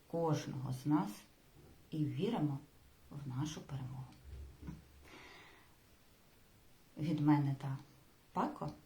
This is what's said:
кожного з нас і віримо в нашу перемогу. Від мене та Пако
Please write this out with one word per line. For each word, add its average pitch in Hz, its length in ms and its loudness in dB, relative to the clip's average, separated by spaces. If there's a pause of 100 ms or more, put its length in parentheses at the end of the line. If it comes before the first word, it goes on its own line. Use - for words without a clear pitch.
кожного 143 680 0
з - 140 -4
нас 180 240 4 (800)
і 156 140 0
віримо 147 540 2 (520)
в 139 180 -8
нашу 139 320 -2
перемогу. 131 540 -8 (2750)
Від 151 240 2
мене 143 400 6
та 135 180 -2 (540)
Пако 185 400 -2 (140)